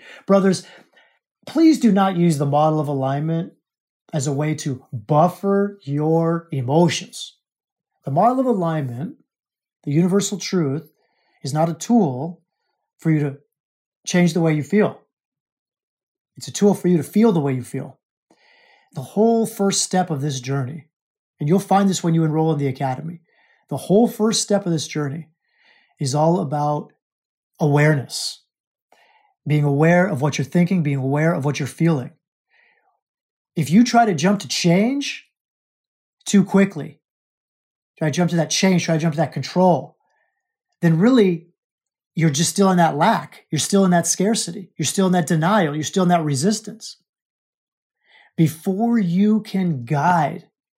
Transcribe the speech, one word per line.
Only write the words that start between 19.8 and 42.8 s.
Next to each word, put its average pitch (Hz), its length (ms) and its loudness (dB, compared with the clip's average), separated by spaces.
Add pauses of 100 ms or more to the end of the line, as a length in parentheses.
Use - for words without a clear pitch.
step 180 280 -2
of 139 100 -4
this 135 200 -6
journey, 135 480 -6 (500)
and 147 100 -4
you'll 185 100 4
find 196 300 2
this 180 140 -2
when 170 120 0
you 165 100 2
enroll 160 280 0
in 147 60 -2
the 143 80 -2
academy, 139 540 -6 (500)
the 143 60 -6
whole 208 320 2
first 220 340 -2
step 196 240 -2
of 170 60 0
this 151 160 -4
journey 151 400 -8 (720)
is 131 160 -4
all 170 260 2
about 147 520 -4 (680)
awareness, 147 840 0 (1040)
being 147 180 0
aware 160 420 4
of 127 140 -4
what 147 160 -2
you're 139 80 -2
thinking, 175 380 0
being 143 140 -2
aware 143 360 0
of 151 120 -4
what 143 160 -2
you're 131 80 -4
feeling. 160 420 -2 (1400)
If 139 160 -4
you 220 140 6
try 233 200 4
to 202 100 2
jump 190 260 0
to 127 80 -14
change 220 800 0 (960)
too 196 180 4
quickly, 196 560 -2 (960)
try 156 120 -2
to 143 40 -2
jump 175 180 0
to 170 60 -2
that 156 140 0
change, 185 340 2
try 160 120 0
to 151 40 -2
jump 160 140 -2
to 156 60 -2
that 147 120 -4
control, 170 640 0 (840)
then 165 180 2
really 196 480 2 (720)
you're 160 140 2
just 156 200 -2
still 196 220 2
in 180 60 2
that 156 180 2